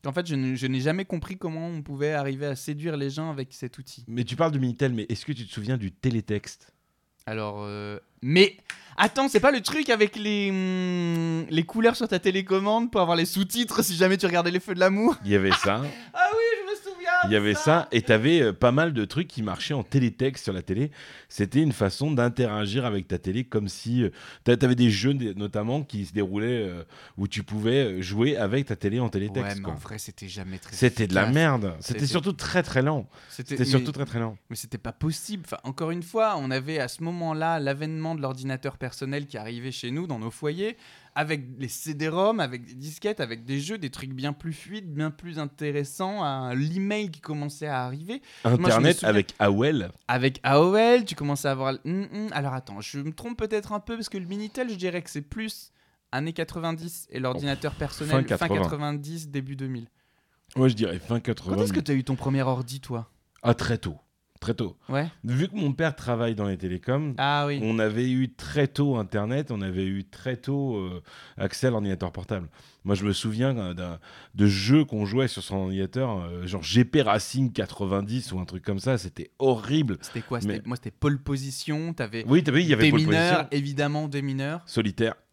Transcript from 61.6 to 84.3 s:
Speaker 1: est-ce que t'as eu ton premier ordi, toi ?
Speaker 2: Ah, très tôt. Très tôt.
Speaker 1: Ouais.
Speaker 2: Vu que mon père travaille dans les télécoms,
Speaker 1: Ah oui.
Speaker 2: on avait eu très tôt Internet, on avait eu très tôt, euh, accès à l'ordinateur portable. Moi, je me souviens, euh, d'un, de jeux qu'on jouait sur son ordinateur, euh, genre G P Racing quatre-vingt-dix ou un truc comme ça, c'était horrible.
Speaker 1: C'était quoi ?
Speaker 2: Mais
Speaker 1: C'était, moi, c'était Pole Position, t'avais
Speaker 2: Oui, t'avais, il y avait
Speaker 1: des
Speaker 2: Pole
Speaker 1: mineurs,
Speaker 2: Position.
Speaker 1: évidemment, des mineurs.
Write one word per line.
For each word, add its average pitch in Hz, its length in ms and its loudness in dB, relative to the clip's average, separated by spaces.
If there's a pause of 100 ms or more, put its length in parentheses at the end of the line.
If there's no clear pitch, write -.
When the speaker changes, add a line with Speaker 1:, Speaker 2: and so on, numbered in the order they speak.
Speaker 1:
est-ce 101 120 2
que - 60 2
t'as 143 140 0
eu 131 100 0
ton 131 120 0
premier 135 260 0
ordi, 127 380 -2
toi ? 117 300 -8 (320)
Speaker 2:
Ah, 120 100 4
très 117 240 2
tôt. 80 220 -6 (420)
Très 113 140 -2
tôt. 101 220 -6 (120)
Speaker 1:
Ouais. 139 180 -2 (160)
Speaker 2:
Vu 131 260 0
que 185 60 -10
mon 165 180 0
père 151 220 0
travaille 117 400 0
dans 104 140 -2
les 95 100 -2
télécoms, 127 580 -2
Speaker 1:
Ah 143 300 0
oui. 143 160 -2
Speaker 2:
on 113 160 2
avait 110 320 2
eu 127 240 2
très - 320 0
tôt 143 300 2
Internet, 113 560 -2
on 107 100 -4
avait 95 240 -2
eu 98 180 -4
très 127 320 -8
tôt, 139 420 -2
euh, 90 220 -6 (380)
accès 98 300 0
à - 20 6
l'ordinateur 98 400 -2
portable. 90 380 -6 (340)
Moi, 101 140 2
je 95 80 -4
me 104 80 2
souviens, 113 440 0
euh, 95 160 -4
d'un, 87 280 -8 (340)
de 101 140 6
jeux 107 360 6
qu'on 107 220 -2
jouait 123 220 2
sur - 160 -6
son - 140 -6
ordinateur, 95 600 -2
euh, 87 260 -8
genre 90 200 -6
G 101 200 6
P 151 180 4
Racing 110 500 2
quatre-vingt-dix 101 800 -2
ou 92 80 -4
un 90 40 -4
truc 90 200 -10
comme 98 160 -2
ça, 127 180 0
c'était 90 400 -10
horrible. 127 640 2
Speaker 1:
C'était - 220 -10
quoi ? 120 220 -6
Speaker 2:
Mais 104 100 0
Speaker 1:
C'était, - 140 -8
moi, 123 80 -4
c'était 113 140 -10
Pole 143 320 0
Position, 143 720 -4
t'avais 113 340 -6
Speaker 2:
Oui, 147 160 8
t'avais, 147 200 4
il 175 60 2
y 151 40 6
avait 113 140 8
Speaker 1:
des - 40 8
Speaker 2:
Pole - 120 6
Speaker 1:
mineurs, 160 420 4
Speaker 2:
Position. 127 80 -12
Speaker 1:
évidemment, 143 560 -2
des 139 140 -4
mineurs. 139 440 -4